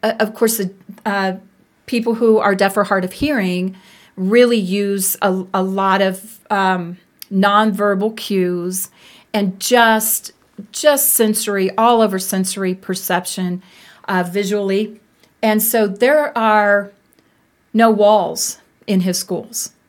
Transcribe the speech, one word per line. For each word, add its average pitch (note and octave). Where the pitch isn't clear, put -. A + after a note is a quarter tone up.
o-, A3+
of G#3+
course, A3+
the, F#3+
uh, G3
people A#3
who A3
are G3+
deaf F#3+
or G#3
hard F#3+
of F#3
hearing F#3+
really A#3
use G3
a, F#3+
a F#3+
lot F#3+
of, F#3+
um, F#3
nonverbal G3+
cues F3+
and G3+
just, A3+
just C#4+
sensory, G#3
all A#3
over G3
sensory F#3+
perception, F#3
uh, F#3
visually. G3
And G#3+
so G#3+
there C#4
are G#3
no A3+
walls G#3
in F#3+
his F3+
schools -